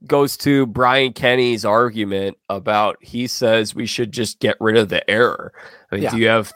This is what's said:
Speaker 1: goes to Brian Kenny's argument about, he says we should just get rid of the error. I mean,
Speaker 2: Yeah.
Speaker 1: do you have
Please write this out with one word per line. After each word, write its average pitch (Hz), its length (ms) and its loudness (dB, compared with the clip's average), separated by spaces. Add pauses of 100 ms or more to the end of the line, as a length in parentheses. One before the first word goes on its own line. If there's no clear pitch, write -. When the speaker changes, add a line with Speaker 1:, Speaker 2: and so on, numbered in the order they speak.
Speaker 1:
goes 143 320 0
to 139 260 2
Brian 127 480 0
Kenny's 123 540 0
argument 104 720 0 (100)
about, 104 540 -2
he 120 240 -8
says 113 480 0
we 120 100 -6
should 113 280 -6
just - 280 -6
get 107 200 0
rid 110 180 4
of 107 100 4
the 87 220 -2
error. 107 420 0 (400)
I 92 40 -4
mean, 101 80 -4
Speaker 2:
Yeah. 120 80 -2
Speaker 1:
do 113 40 -4
you 113 120 2
have 110 280 2